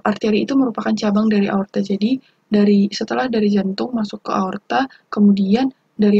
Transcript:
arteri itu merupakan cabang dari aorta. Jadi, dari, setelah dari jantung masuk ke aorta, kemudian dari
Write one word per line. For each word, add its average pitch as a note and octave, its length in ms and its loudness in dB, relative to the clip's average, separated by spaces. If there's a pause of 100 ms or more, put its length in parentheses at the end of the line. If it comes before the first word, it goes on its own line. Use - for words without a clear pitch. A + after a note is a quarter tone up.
arteri G#3+ 480 -2
itu C4+ 80 0
merupakan A3+ 400 -2
cabang G#3+ 320 0
dari G3+ 160 2
aorta. G3 320 -4
Jadi, G#3 400 -2 (320)
dari, G3+ 400 4
setelah A#3+ 400 -6
dari G#3+ 240 0
jantung G3 400 -2
masuk G#3 320 -6
ke - 80 -6
aorta, G#3 560 -4 (240)
kemudian G3+ 560 2 (240)
dari G#3 260 2